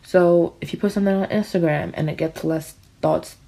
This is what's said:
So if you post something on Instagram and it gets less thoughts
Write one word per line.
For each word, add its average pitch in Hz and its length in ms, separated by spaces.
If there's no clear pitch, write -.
So 175 580
if - 120
you - 60
post 202 160
something 196 200
on 190 140
Instagram 170 680
and 156 160
it - 60
gets 160 260
less 160 320
thoughts 160 360